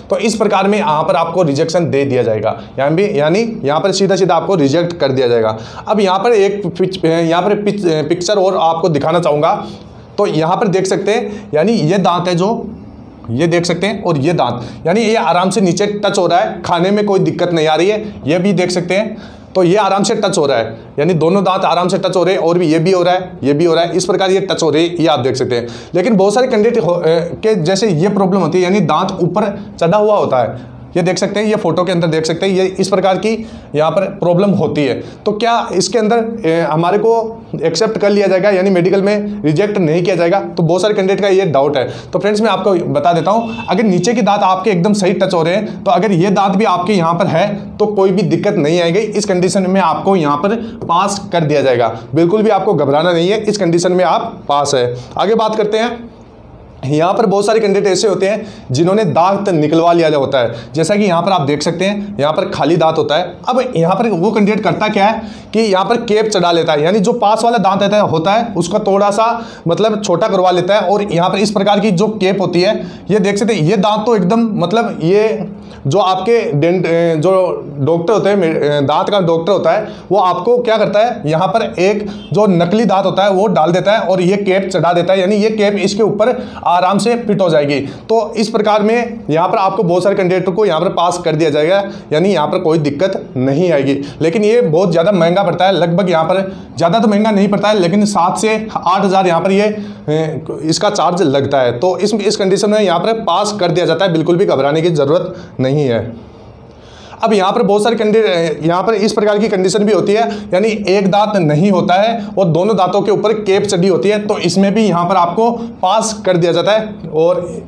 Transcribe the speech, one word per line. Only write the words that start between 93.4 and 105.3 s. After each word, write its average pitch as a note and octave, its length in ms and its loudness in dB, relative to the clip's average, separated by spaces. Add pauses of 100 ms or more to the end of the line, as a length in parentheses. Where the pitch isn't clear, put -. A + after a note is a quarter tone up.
आएगी। C#3 280 0 (220)
लेकिन F#3+ 220 2
ये A3+ 160 4
बहुत F3 300 2
ज़्यादा E3 220 2
महंगा F3 300 2
पड़ता F3+ 220 0
है, G3 80 4
लगभग F3 380 2
यहाँ D#3+ 140 2
पर F#3 320 -2 (200)
ज़्यादा E3 220 2
तो A3 100 2
महंगा G#3 220 2
नहीं G3+ 180 2
पड़ता G3+ 200 0
है, G#3+ 100 2
लेकिन G3+ 260 2
सात F#3 340 0
से A3 300 -2 (180)
आठ G3 180 2
हज़ार F#3+ 220 2
यहाँ E3+ 140 2
पर F#3+ 100 0
ये, G#3 340 0 (240)
ए, D#3 360 -2 (180)
इसका E3 280 0
charge F3 320 0
लगता C3+ 380 2
है। A#2+ 180 0
तो F3+ 200 0
इस, G#3 160 0
इस G#3+ 220 0
condition G3 340 0
में G#3+ 100 2
यहाँ F3 200 2
पर A3 120 0
पास G3+ 480 -2
कर F3 100 0
दिया E3+ 160 0
जाता E3 180 0
है, F#3 80 0
बिल्कुल D#3+ 240 2
भी F#3+ 100 2
घबराने C#3+ 360 0
की F3 80 0
ज़रूरत D#3 460 0 (240)